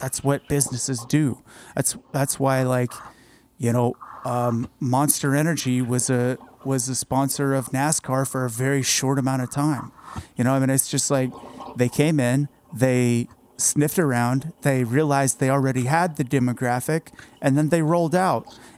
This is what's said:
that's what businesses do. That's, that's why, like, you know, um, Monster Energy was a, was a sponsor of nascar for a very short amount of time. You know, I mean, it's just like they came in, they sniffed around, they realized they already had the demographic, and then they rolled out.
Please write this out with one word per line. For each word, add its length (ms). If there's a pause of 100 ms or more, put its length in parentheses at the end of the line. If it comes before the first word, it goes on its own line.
that's 240
what 240
businesses 560
do. 380 (340)
That's, 200 (140)
that's 300
why, 240
like, 280 (680)
you 140
know, 220 (300)
um, 440 (120)
Monster 560
Energy 440
was 300
a, 260 (280)
was 240
a 80
sponsor 580
of 120
nascar 600
for 160
a 60
very 320
short 380
amount 220
of 100
time. 400 (420)
You 80
know, 120
I 40
mean, 120
it's 200
just 220
like 180 (460)
they 120
came 300
in, 300 (260)
they 540 (280)
sniffed 440
around, 520 (100)
they 200
realized 560
they 120
already 340
had 320
the 80
demographic, 880 (280)
and 160
then 120
they 140
rolled 340
out. 360 (240)